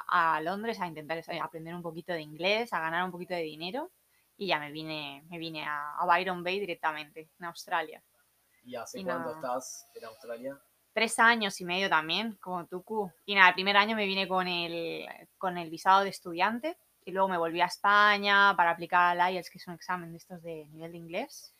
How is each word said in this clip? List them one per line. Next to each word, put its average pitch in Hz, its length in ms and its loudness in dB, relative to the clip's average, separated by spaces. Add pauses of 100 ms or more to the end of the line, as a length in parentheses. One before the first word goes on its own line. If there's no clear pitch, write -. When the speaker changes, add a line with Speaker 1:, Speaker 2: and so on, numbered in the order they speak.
Speaker 1:
a 160 340 2
Londres 202 380 -4
a 180 80 -4
intentar 156 300 -8
eso, 165 140 -10
a 156 120 -4
aprender 165 300 -10
un 175 80 -10
poquito 170 300 -8
de 165 100 -4
inglés, 180 500 -2
a 170 80 -2
ganar 165 240 0
un 180 80 -4
poquito 175 220 -8
de 170 80 -2
dinero, 175 480 -8 (460)
y 196 120 -6
ya 156 100 2
me 147 140 -10
vine, 151 580 -8
me 170 80 -10
vine 160 260 -8
a, 147 320 -6
a 170 100 -2
Byron 180 360 4
Bay 185 160 -2
directamente, 156 720 -6 (100)
en 180 80 -12
Australia. 170 560 -6 (600)
Speaker 2:
¿Y 247 100 -14
hace - 260 -10
Speaker 1:
Y 190 40 -8
Speaker 2:
cuánto 170 240 -4
Speaker 1:
nada. - 80 -8
Speaker 2:
estás - 580 -8
en 113 100 -16
Australia? 117 540 -12 (340)
Speaker 1:
Tres 220 260 0
años 226 420 4
y 185 40 -10
medio 185 240 0
también, 175 520 0
como 180 260 -8
Tucu. 190 440 -6 (140)
Y 202 120 -4
nada, 190 120 10
el 180 60 4
primer 196 220 2
año 214 200 4
me 208 100 0
vine 190 200 0
con 185 220 0
el, 170 580 -4 (320)
con 180 180 -4
el 170 140 -6
visado 190 320 4
de 196 80 -2
estudiante 220 680 -2 (280)
y 180 80 -12
luego 190 160 2
me 170 100 0
volví 165 220 0
a 175 60 4
España 202 880 6
para 170 160 4
aplicar 175 460 4
al 180 140 4
ielts, 175 180 -6
que - 80 -20
es - 100 -18
un 175 60 -10
examen 170 360 -6
de 170 80 -14
estos 170 240 -18
de 160 240 -12
nivel 160 260 -14
de 175 60 -14
inglés, 170 600 -10